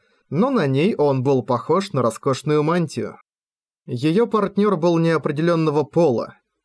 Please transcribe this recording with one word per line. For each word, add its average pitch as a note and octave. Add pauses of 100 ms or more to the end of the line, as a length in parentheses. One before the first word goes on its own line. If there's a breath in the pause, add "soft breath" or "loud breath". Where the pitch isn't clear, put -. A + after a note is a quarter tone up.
(300)
но G#3
на G3
ней D3
он C3+
был C3+
похож D3+
на C3
роскошную C#3+
мантию. D3+ (640)
Её D#3
партнёр G3+
был E3+
неопределённого D#3
пола, C#3 (280)